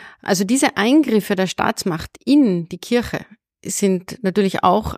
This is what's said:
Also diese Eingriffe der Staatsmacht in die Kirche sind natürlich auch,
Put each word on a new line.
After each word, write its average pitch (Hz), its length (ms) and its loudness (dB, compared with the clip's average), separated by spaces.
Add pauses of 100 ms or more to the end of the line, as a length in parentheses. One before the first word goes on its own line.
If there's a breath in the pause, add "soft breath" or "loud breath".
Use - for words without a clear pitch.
(240 loud breath)
Also 196 220 0
diese 269 320 0
Eingriffe 226 580 2
der 185 140 0
Staatsmacht - 640 -4 (140)
in 208 440 2
die 180 100 -12
Kirche - 480 -4 (380)
sind - 580 -2
natürlich 190 400 0
auch, 190 360 2